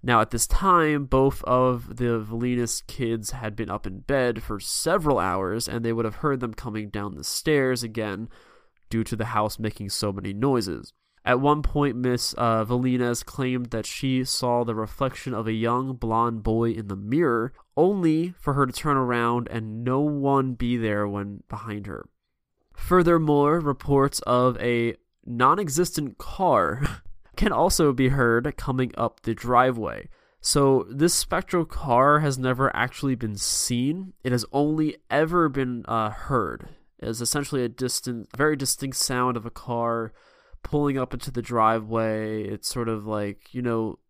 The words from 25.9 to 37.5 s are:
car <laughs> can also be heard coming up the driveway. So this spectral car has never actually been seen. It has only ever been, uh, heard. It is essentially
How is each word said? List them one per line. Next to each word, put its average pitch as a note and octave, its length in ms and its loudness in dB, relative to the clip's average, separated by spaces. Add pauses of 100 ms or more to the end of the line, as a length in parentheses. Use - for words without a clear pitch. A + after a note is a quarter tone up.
car C3 680 2 (280)
<laughs> - 240 -18
can - 160 4
also D3+ 420 4
be B2+ 160 4
heard B2+ 480 2
coming B2+ 380 -2
up - 260 -4
the A2+ 120 -2
driveway. A#2 720 2 (320)
So C3+ 480 4
this C#3+ 280 2
spectral E3+ 500 -2
car C#3 540 4
has C#3+ 180 0
never B2+ 380 0
actually B2+ 400 -2
been A2+ 220 -6
seen. C#3+ 760 -2 (100)
It B2+ 80 0
has A#2+ 200 0
only D3+ 460 0 (120)
ever D#3+ 400 2
been, B2+ 380 -4
uh, A2 240 -2
heard. G#2 580 -4 (300)
It - 80 -8
is A2+ 140 -4
essentially C3+ 420 -2